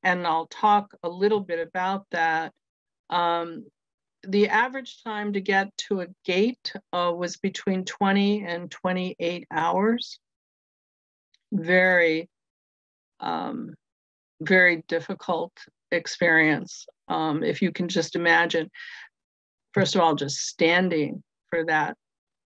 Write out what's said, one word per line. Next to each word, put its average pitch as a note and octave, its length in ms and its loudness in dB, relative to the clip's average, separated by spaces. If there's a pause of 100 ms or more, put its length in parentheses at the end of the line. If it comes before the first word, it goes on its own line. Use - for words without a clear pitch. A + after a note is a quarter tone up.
and F3+ 240 0
I'll D#3+ 220 -2
talk G#3 440 2 (120)
a E3+ 40 -4
little G3+ 320 0
bit F3 200 -4
about F#3 500 -4
that. D#3+ 420 -2 (560)
Um, E3+ 560 -2 (600)
the G3+ 220 4
average B3 560 -2
time G#3 300 -4
to G3 60 -2
get G3 360 0 (120)
to G3 120 -2
a F3 80 -8 (160)
gate, G3+ 480 0 (200)
uh, F3 220 0
was F3 220 -6
between F#3 480 -2
twenty G3+ 600 2
and F3 240 -8
twenty-eight F3+ 840 -4
hours. F3+ 680 0 (1300)
Very, F3 760 2 (920)
um, - 540 -6 (680)
very F3 480 4
difficult E3+ 640 -4 (400)
experience, D#3+ 960 2 (200)
um, D#3+ 380 -2
if D3 180 -2
you F3+ 80 4
can F3 160 -4
just E3+ 300 -2
imagine. E3+ 540 2 (1000)
First F#3+ 220 2
of F#3+ 60 4
all, D#3+ 160 4
just C#3+ 220 -4
standing E3+ 840 0 (280)
for E3 160 -2
that D#3 300 0 (520)